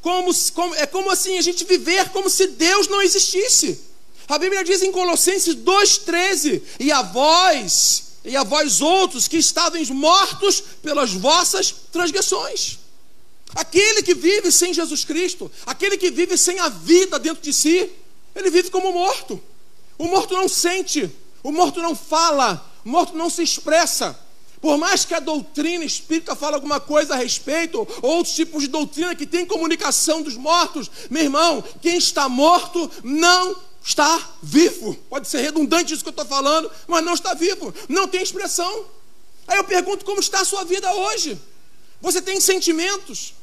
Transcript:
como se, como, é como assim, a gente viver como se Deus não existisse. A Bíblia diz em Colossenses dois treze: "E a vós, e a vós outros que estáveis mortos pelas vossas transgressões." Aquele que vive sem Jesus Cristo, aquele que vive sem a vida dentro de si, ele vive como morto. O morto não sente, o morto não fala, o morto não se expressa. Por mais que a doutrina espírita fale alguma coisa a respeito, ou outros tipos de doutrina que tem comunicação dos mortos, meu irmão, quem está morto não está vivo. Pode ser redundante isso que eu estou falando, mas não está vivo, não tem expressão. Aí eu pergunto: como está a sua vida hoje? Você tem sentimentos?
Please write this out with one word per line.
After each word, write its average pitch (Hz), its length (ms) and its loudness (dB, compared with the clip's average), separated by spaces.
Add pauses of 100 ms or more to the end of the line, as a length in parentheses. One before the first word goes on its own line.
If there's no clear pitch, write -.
como 359 260 2
se, - 200 0
como, 349 240 -2
é 302 100 0
como 381 240 -2
assim, 370 260 0
a 349 40 0
gente 359 240 -2
viver 359 460 2
como 381 200 -2
se 381 160 2
Deus 370 400 2
não 392 160 2
existisse. - 800 2 (480)
A 294 100 0
Bíblia 381 240 0
diz 359 180 2
em 381 120 2
Colossenses 349 640 2
dois 392 420 4
treze: 339 640 0 (160)
"E 277 140 2
a 262 100 4
vós, 269 1080 2 (120)
e 247 120 -4
a 269 80 2
vós 294 360 2
outros 359 460 4
que 320 100 -2
estáveis 320 540 0
mortos 359 720 4 (180)
pelas 285 320 -2
vossas 320 600 2 (160)
transgressões." 370 880 -2 (760)
Aquele 427 480 4
que 359 140 4
vive 349 380 2
sem 359 200 4
Jesus 285 320 -2
Cristo, 320 460 -4 (160)
aquele 381 300 0
que 359 160 0
vive 349 240 0
sem 359 240 2
a 330 80 2
vida 294 500 4
dentro 302 240 -4
de 294 100 -4
si, 359 380 2 (420)
ele 381 160 -2
vive 349 220 2
como 370 220 0
morto. 359 500 -2 (560)
O 302 60 -6
morto 370 300 2
não 381 140 2
sente, 339 640 0 (320)
o 285 80 -6
morto 330 320 2
não 330 140 -2
fala, 285 680 2 (200)
o 214 40 -10
morto 320 280 2
não 330 120 -2
se 349 140 -2
expressa. 294 720 0 (420)
Por 294 200 2
mais 359 260 2
que 339 100 -4
a 330 60 0
doutrina 311 640 -4
espírita - 500 -4
fale 294 200 -4
alguma 285 260 -2
coisa 294 340 2
a - 20 0
respeito, 269 680 -2 (160)
ou 285 140 2
outros - 180 0
tipos 311 280 -2
de 285 60 -4
doutrina 311 460 -2
que 294 120 -8
tem 349 180 0
comunicação 320 800 0
dos 294 120 -6
mortos, 302 560 0 (200)
meu 302 120 0
irmão, 294 400 2 (180)
quem 339 180 0
está 285 300 0
morto 320 640 4 (140)
não 349 500 4 (300)
está 311 460 2 (120)
vivo. 220 540 2 (120)
Pode 254 200 -8
ser 269 140 -2
redundante 311 500 0
isso 311 100 -6
que - 60 -8
eu - 20 -10
estou 302 140 -8
falando, 277 460 0 (180)
mas 330 160 2
não 349 100 0
está 349 200 -2
vivo, 349 380 -2 (160)
não 381 200 0
tem 370 140 -2
expressão. 381 640 -4 (600)
Aí 381 120 2
eu 392 60 0
pergunto: 381 400 0
como 403 160 -2
está 392 200 0
a 370 40 2
sua 381 200 -2
vida 370 280 -2
hoje? 392 480 -2 (600)
Você 359 200 -2
tem 370 200 -4
sentimentos? 370 1040 0